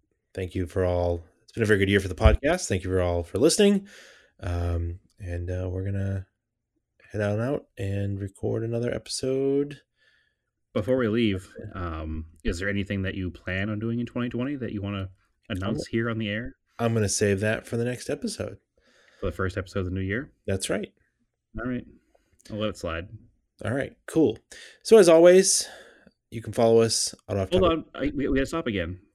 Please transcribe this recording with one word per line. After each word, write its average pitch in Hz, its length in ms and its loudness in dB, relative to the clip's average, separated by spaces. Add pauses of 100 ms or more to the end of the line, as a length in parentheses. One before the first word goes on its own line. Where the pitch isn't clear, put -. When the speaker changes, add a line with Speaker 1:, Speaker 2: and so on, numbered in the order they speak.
(340)
Speaker 1:
thank 92 200 -6
you 92 120 -2
for 92 180 -2
all. 87 400 0 (200)
It's - 80 -20
been 117 100 -2
a 107 40 2
very 104 120 6
good 98 100 4
year 101 120 6
for 90 80 -2
the 90 60 -6
podcast. 139 540 4
Thank 95 160 -2
you 92 60 -4
for 92 100 2
all 87 220 0
for 82 160 -6
listening. 196 500 4 (520)
Um, 87 580 -2 (200)
and, 87 320 -8
uh, 92 200 -4
we're 92 140 -4
gonna 98 420 -4 (840)
head 104 80 -4
on 104 200 0
out 131 260 -4 (120)
and 101 420 -4
record 113 440 -4
another 117 280 -4
episode. 135 880 -4 (920)
Speaker 2:
Before 123 240 -2
we 123 120 0
leave, 104 400 0 (260)
um, 80 520 -8 (180)
is 95 140 -2
there 95 120 -6
anything 101 320 -4
that 95 120 -4
you 92 160 -6
plan 95 380 -6
on 107 100 -6
doing 117 220 -4
in 120 60 -6
twenty 123 220 -6
twenty 127 280 -6
that 123 160 -8
you 101 100 -6
wanna 95 280 -6 (380)
announce 107 380 -6
Speaker 1:
I'm - 40 -18
Speaker 2:
here 117 200 -2
on 113 80 -6
the 110 100 -4
air? 113 280 -8 (220)
Speaker 1:
I'm 117 160 0
gonna 107 140 2
save 101 320 0
that 107 260 -2
for 120 100 -8
the 117 80 -2
next 123 260 -8
episode. 143 480 -8 (640)
Speaker 2:
For 101 60 -6
the 87 60 -4
first 95 240 -4
episode 98 240 -6
of 92 60 -2
the 90 60 -6
new 95 80 -4
year? 98 320 -6 (140)
Speaker 1:
That's 98 240 -2
right. 190 220 -6 (680)
Speaker 2:
All 117 120 -6
right. 123 140 -6 (680)
I'll 110 60 -8
let 107 140 -2
it 98 80 -8
slide. 85 280 -6 (580)
Speaker 1:
All 104 80 -2
right, 131 200 -4 (160)
cool. 123 280 2 (460)
So - 160 8
as 175 100 10
always, 175 600 8 (640)
you 117 100 -10
can 110 100 -10
follow 117 280 6
us - 340 0 (140)
on 101 100 -2
Off 95 120 -2
Speaker 2:
Hold 190 120 2
Speaker 1:
Topic. 165 160 2 (160)
Speaker 2:
on. - 80 -10
I, 143 140 0
we, 135 120 -2
we 135 100 0
gotta 135 80 0
stop 165 200 -4
again. 92 320 -4 (160)